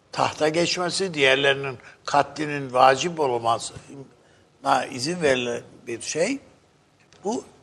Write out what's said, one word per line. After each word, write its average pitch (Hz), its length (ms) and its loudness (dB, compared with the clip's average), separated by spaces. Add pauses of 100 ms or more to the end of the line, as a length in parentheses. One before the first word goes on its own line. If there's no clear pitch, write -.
(120)
tahta 143 380 0
geçmesi, 175 640 -2
diğerlerinin 139 640 2 (280)
katlinin 143 680 -2
vacip 135 460 4
olmasına 131 1700 -4
izin 156 300 -6
verilen 123 400 0 (260)
bir 117 140 -8
şey. 170 380 -4 (840)
Bu 214 200 -6 (180)